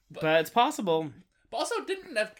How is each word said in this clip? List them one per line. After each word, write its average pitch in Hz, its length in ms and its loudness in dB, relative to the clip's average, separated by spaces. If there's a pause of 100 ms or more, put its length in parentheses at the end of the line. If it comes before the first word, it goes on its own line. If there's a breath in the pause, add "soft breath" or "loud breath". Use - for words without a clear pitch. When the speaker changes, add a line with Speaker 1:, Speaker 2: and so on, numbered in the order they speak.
Speaker 1:
But - 120 -12
Speaker 2:
But 160 200 6
it's 156 80 -2
possible. 180 600 2 (380)
Speaker 1:
But - 80 -8
also, 415 260 -4
didn't 370 300 -8
Neve, 220 260 -2